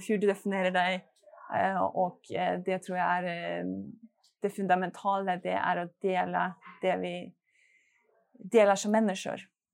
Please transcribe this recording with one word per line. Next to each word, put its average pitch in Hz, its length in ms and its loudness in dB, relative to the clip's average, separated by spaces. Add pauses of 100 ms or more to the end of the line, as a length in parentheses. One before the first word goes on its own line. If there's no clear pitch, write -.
hur 214 100 2
du 202 80 0
definierar 196 440 0
dig. 185 340 0 (540)
Eh, 190 240 2
och, - 500 -2
eh, 180 320 0
det 185 180 0
tror 180 160 -4
jag 175 80 2
är, 180 160 0 (360)
eh, 175 60 -4 (760)
det 202 80 0
fundamentala, 190 840 0
det 180 160 -6
är 180 240 0
att 175 240 -8
dela 180 540 0 (280)
det 185 140 2
vi 180 380 -8 (1160)
delar 202 260 8
som 208 160 -2
människor. 202 480 0 (340)